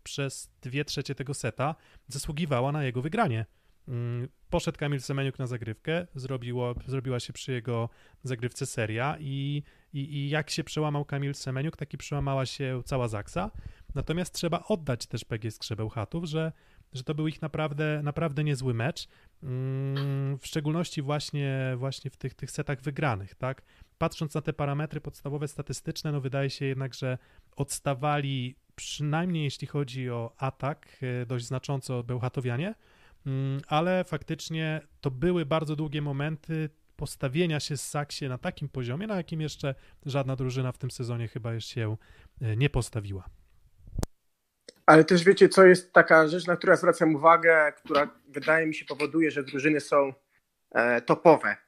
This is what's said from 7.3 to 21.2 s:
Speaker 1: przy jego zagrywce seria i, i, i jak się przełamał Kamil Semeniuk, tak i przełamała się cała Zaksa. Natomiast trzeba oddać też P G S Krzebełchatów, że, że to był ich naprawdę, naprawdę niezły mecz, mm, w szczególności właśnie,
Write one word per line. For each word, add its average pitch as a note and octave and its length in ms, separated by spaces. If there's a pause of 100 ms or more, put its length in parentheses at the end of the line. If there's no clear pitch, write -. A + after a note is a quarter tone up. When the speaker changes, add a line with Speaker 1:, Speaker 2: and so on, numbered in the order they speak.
Speaker 1:
przy - 200
jego A#2 360 (340)
zagrywce B2+ 440
seria A#2+ 540
i, C#3 420 (300)
i, C#3+ 240
i C#3+ 120
jak D3+ 220
się D#3+ 140
przełamał D3 400
Kamil C#3 300
Semeniuk, C3+ 420
tak - 180
i C#3 40
przełamała C#3 480
się B2+ 380
cała B2 240
Zaksa. A2+ 420 (440)
Natomiast D#3+ 400
trzeba E3+ 340
oddać D3 380
też - 180
P A#2 140
G A2 100
S - 100
Krzebełchatów, A2 640
że, D#3+ 280 (400)
że B2+ 120
to D3+ 100
był D#3 140
ich - 140
naprawdę, D3+ 600
naprawdę D3+ 420
niezły C3 300
mecz, A#2 340 (340)
mm, C#3 960
w - 80
szczególności D#3 560
właśnie, C3+ 720